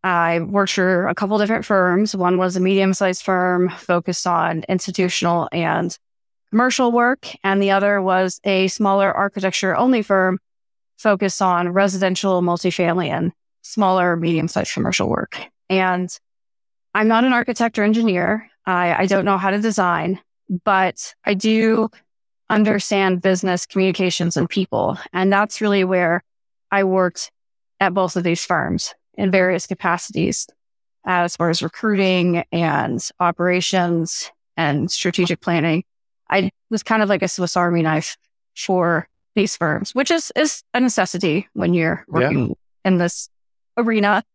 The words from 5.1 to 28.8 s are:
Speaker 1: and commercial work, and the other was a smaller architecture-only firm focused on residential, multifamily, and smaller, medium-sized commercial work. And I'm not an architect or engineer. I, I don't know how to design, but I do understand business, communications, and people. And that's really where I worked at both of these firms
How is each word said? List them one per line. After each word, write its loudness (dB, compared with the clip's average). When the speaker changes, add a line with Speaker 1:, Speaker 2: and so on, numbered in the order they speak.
Speaker 1:
and -2
commercial 2
work, 0
and 2
the 2
other 2
was 0
a 2
smaller 2
architecture-only 0
firm 2
focused 0
on 2
residential, 0
multifamily, 0
and -2
smaller, 2
medium-sized -2
commercial -2
work. -4
And 0
I'm 2
not 4
an 2
architect -2
or 2
engineer. 0
I, 0
I 2
don't 2
know 2
how 0
to 0
design, 0
but 0
I 2
do 2
understand 2
business, 0
communications, 0
and 0
people. -2
And 0
that's 0
really 2
where 0
I 2
worked -2
at 2
both 0
of -2
these 0
firms -2